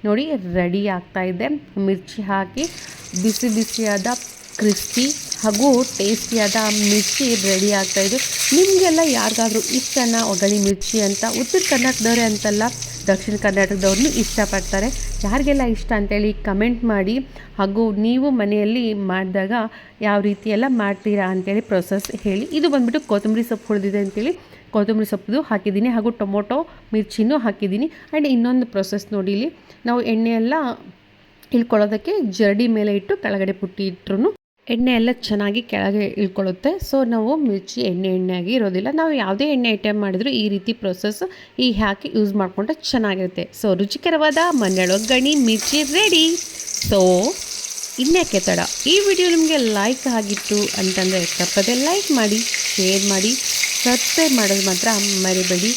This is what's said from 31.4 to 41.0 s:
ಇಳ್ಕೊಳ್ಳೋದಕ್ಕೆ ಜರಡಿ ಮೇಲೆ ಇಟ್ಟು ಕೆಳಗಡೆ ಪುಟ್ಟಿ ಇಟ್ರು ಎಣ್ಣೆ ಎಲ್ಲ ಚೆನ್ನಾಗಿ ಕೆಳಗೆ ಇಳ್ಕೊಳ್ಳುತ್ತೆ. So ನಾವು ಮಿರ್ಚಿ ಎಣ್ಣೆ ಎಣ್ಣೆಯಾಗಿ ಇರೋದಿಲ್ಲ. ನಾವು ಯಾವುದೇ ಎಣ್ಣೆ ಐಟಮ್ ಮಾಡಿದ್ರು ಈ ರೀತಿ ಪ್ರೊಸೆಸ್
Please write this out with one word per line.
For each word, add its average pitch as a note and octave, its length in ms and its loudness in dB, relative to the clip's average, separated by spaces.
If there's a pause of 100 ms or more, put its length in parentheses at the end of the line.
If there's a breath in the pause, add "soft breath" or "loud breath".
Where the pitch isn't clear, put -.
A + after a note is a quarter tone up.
ಇಳ್ಕೊಳ್ಳೋದಕ್ಕೆ A3 560 2 (240)
ಜರಡಿ G#3 300 4 (100)
ಮೇಲೆ G#3 180 0
ಇಟ್ಟು G3+ 200 -2 (100)
ಕೆಳಗಡೆ G3 360 -2
ಪುಟ್ಟಿ F#3+ 260 -6
ಇಟ್ರು G3+ 560 -2 (240)
ಎಣ್ಣೆ A#3+ 320 0
ಎಲ್ಲ A#3 120 2 (160)
ಚೆನ್ನಾಗಿ G3+ 340 0 (100)
ಕೆಳಗೆ G3+ 340 0 (160)
ಇಳ್ಕೊಳ್ಳುತ್ತೆ. F#3+ 500 -2 (180)
So C4+ 80 0 (160)
ನಾವು A3+ 180 0 (160)
ಮಿರ್ಚಿ G3 320 -4 (100)
ಎಣ್ಣೆ F#3 280 -2
ಎಣ್ಣೆಯಾಗಿ F#3 400 -2
ಇರೋದಿಲ್ಲ. G3+ 320 0 (100)
ನಾವು D#4+ 120 2 (120)
ಯಾವುದೇ G3+ 300 0
ಎಣ್ಣೆ B3 240 2
ಐಟಮ್ G#3 280 -2
ಮಾಡಿದ್ರು G3 240 -2 (120)
ಈ - 20 -4 (100)
ರೀತಿ G3+ 200 -4 (100)
ಪ್ರೊಸೆಸ್ G3+ 380 -4 (440 loud breath)